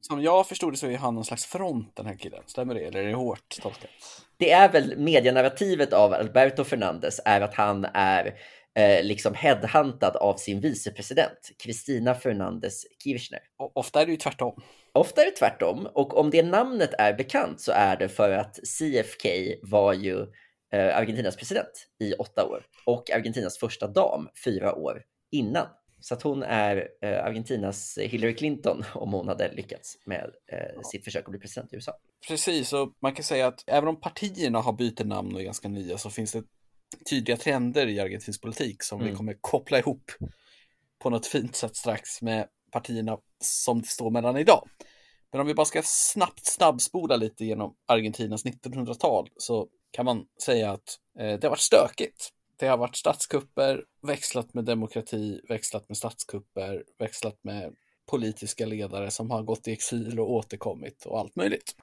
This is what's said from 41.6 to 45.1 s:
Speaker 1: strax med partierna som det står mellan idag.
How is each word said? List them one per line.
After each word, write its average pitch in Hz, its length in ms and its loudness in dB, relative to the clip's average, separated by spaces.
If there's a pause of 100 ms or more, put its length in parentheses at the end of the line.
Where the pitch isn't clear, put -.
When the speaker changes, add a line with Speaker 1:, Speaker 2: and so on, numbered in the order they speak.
Speaker 1:
strax - 460 -6
med 110 260 -2 (240)
partierna 113 460 -4 (220)
som - 420 0
det - 60 -8
står 113 220 -4
mellan 120 280 0
idag. 165 300 8 (640)